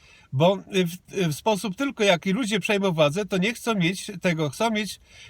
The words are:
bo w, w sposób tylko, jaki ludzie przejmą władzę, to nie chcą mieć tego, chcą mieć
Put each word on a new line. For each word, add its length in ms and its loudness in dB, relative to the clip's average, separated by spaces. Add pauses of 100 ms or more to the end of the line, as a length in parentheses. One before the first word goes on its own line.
(340)
bo 240 4
w, 680 -2
w 60 0
sposób 420 -2
tylko, 280 -2
jaki 280 4
ludzie 280 0
przejmą 320 0
władzę, 340 2
to 120 -2
nie 160 0
chcą 220 -4
mieć 360 -2 (100)
tego, 280 0
chcą 220 -2
mieć 280 -4 (300)